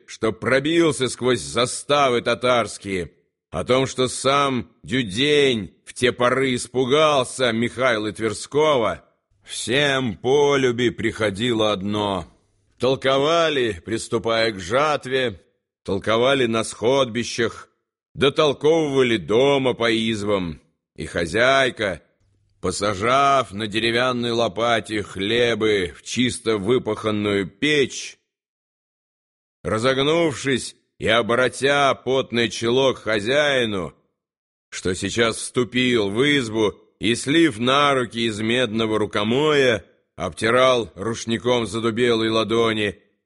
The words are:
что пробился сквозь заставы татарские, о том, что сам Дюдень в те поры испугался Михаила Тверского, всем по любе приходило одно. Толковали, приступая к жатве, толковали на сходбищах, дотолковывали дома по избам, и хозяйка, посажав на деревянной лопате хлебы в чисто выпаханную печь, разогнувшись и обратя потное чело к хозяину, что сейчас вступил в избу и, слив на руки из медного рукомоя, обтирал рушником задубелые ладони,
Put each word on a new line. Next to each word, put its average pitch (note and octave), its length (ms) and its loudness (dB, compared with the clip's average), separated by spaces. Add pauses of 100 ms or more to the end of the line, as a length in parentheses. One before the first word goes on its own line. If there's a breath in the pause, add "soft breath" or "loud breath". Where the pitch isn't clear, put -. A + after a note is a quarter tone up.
что - 260 -4
пробился C#3 760 0
сквозь A#2+ 320 -2
заставы B2 800 0
татарские, G#2+ 880 -2 (400)
о F2 140 -4
том, B2+ 200 2
что B2+ 220 -2
сам C3+ 640 -2 (100)
Дюдень B2 960 0 (100)
в - 80 -20
те A#2+ 200 0
поры B2 420 0
испугался C3 960 0
Михаила A2+ 600 -2
Тверского, A2 920 0 (400)
всем C3 720 -2
по C#3+ 400 2
любе B2 380 2
приходило G#2+ 800 0
одно. G2+ 600 -4 (460)
Толковали, C3+ 1040 0
приступая A2+ 680 -2
к F#2+ 80 -12
жатве, B2+ 800 -2 (420)
толковали A#2 640 2
на A2+ 180 0
сходбищах, A#2 1040 -2 (460)
дотолковывали C#3 1040 2
дома B2+ 560 2
по A#2 200 0
избам, G#2 680 -2 (340)
и D#2 120 -8
хозяйка, G#2+ 960 0 (600)
посажав A2+ 920 0
на G#2+ 160 -6
деревянной A#2+ 640 0
лопате A2 720 0
хлебы G#2+ 880 0
в - 100 -20
чисто A2+ 540 -2
выпаханную G#2 880 -2
печь, - 680 -2 (1500)
разогнувшись C3+ 1120 0 (240)
и - 80 -4
обратя B2 880 2
потное A#2+ 540 0
чело A#2+ 440 2
к - 60 -10
хозяину, A2 960 0 (720)
что - 240 -4
сейчас G#2 440 -2
вступил B2 760 0
в A2+ 100 0 (160)
избу A2 380 0 (240)
и, A2 160 0
слив D3 420 0
на C#3 380 2
руки A#2 320 -2
из G#2 120 -4
медного A2+ 600 0
рукомоя, A#2+ 840 2 (320)
обтирал A2+ 800 0
рушником A2+ 720 -2
задубелые A2+ 640 0
ладони, A2 720 0 (260)